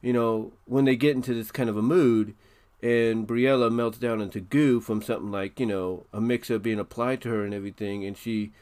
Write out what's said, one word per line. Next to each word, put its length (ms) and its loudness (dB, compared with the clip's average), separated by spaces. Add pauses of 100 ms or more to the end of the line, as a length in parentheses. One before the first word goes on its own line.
you 120 0
know, 400 0 (120)
when 200 2
they 100 4
get 200 2
into 200 -2
this 160 -6
kind 180 -2
of 80 -2
a 60 0
mood, 500 4 (480)
and 460 0
Briella 440 2
melts 280 -2
down 200 -2
into 200 -6
goo 420 4
from 220 -2
something 260 -4
like, 300 -6
you 80 0
know, 440 -4
a 80 -6
mixer 380 0
being 220 -2
applied 420 -4
to 80 -6
her 160 -2
and 80 -6
everything, 500 -8
and 140 -8
she 340 -4 (100)